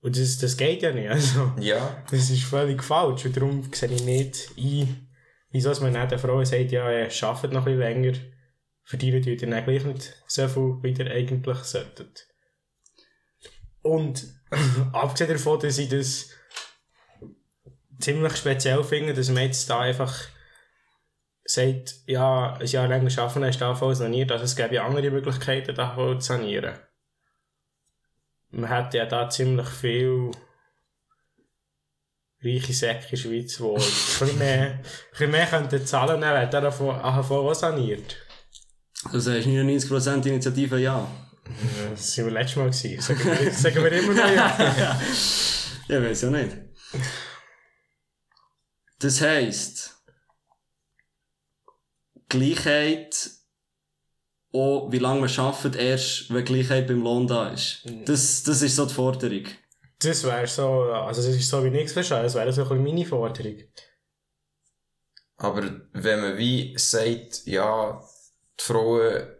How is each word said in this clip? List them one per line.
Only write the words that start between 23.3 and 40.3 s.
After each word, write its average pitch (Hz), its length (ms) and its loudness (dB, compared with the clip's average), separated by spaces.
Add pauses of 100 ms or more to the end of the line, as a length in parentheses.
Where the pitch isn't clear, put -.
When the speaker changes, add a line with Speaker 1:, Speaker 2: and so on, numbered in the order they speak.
Speaker 1:
dann 131 80 2
ist 127 100 -2
die 127 40 0
A 123 100 0
V 131 200 0
saniert, 127 380 0
also 117 120 -2
es 123 120 -2
gäbe 120 200 0
ja 110 100 0
andere 139 240 0
Möglichkeiten, 135 640 -2
die 131 80 -4
A 123 140 -4
V 127 200 0
zu 127 120 -6
sanieren. 107 500 -4 (1700)
Man 117 200 -8
hat 123 240 -2
ja 117 120 0
da 120 240 -2
ziemlich 127 380 0
viel 123 640 0 (2000)
reiche 123 300 -2
Säcke 117 320 -2
in - 60 -18
der - 60 -4
Schweiz, 120 400 -6
die 120 60 -6
ein 107 120 0
bisschen 135 600 0
mehr, 135 240 4
<laughs> 135 100 0
ein 131 100 -8 (300)
bisschen 147 200 0
mehr 165 160 4
könnten 143 380 0
zahlen, 151 360 2
dann 151 120 2
wäre 123 160 2
der 143 140 2
A 135 600 0
V 139 260 2
auch 160 40 4
saniert. 135 640 -2 (960)
Speaker 3:
Du 123 80 0
sagst 120 280 0
neunundneunzig 135 420 2
Prozent 135 360 0
Initiative 131 540 0